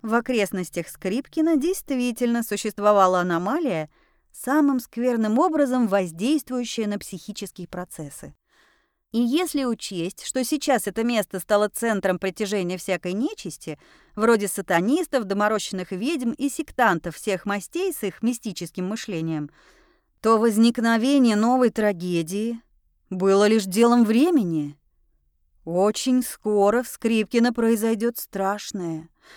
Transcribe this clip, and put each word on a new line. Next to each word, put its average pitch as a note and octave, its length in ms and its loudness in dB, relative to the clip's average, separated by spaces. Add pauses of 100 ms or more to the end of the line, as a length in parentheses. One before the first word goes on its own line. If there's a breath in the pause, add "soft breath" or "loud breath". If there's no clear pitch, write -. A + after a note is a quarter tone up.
В A3 120 -4
окрестностях G3 720 -2
Скрипкина D4+ 680 -2
действительно B3 840 -2
существовала G3+ 800 2
аномалия – F3+ 680 -2 (520)
самым C#4 380 2
скверным A#3 580 0
образом C#4 500 2
воздействующая G#3+ 1000 -2
на G#3 120 -4
психические - 680 -12
процессы. D#3 680 -14 (760)
И A3 60 0
если C#4 460 0
учесть, G3 640 -6
что C4 180 -2
сейчас C#4 420 0
это A3+ 180 -4
место A3 360 -2
стало G#3 280 2
центром G3 500 -2
притяжения F#3+ 580 -4
всякой F3+ 380 -4
нечисти, G3+ 640 -8 (360 soft breath)
вроде G#3+ 320 2
сатанистов, G#3+ 760 0
доморощенных G3 680 -2
ведьм A#3 400 -2
и C#4 180 -2
сектантов F3+ 680 -2
всех F#3+ 300 -4
мастей D4 460 -4
с - 100 -8
их F#3+ 200 -6
мистическим F#3+ 640 -6
мышлением, E3 640 -6 (680 soft breath)
то A3 180 4
возникновение A3+ 960 4
новой A#3+ 340 4
трагедии G3 920 -2 (480)
было G3 380 4
лишь A3 180 4
делом A#3 400 4
времени. G#3 720 2 (880)
Очень G#3+ 580 2
скоро G#3 600 2
в A#3+ 60 -8
Скрипкино A#3 640 0
произойдёт A3+ 680 0
страшное. F#3+ 920 -6 (280 soft breath)